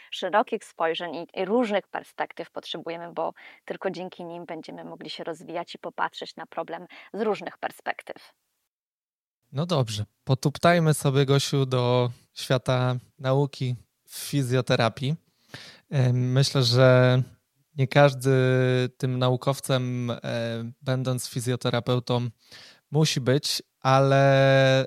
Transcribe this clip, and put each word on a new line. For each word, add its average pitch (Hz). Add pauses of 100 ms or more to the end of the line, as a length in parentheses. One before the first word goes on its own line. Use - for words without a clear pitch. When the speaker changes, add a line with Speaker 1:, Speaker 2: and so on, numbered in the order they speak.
(100)
Speaker 1:
szerokich 208
spojrzeń 165
i, 170
i 190
różnych 208
perspektyw -
potrzebujemy, 170
bo 165 (300)
tylko 190
dzięki 180
nim 170
będziemy 170
mogli 165
się 175
rozwijać 170
i -
popatrzeć -
na 160
problem 165 (260)
z 190
różnych 208
perspektyw. - (1200)
Speaker 2:
No 147
dobrze, 110 (200)
potuptajmy 156
sobie, 139
Gosiu, 139
do 123 (240)
świata 127 (220)
nauki 131 (320)
w -
fizjoterapii. 127 (760)
Em, 127
myślę, 135
że 127 (520)
nie 135
każdy 135 (680)
tym 127
naukowcem, 127
e, 117 (640)
będąc 131
fizjoterapeutą, 123 (640)
musi 151
być, 127 (240)
ale 135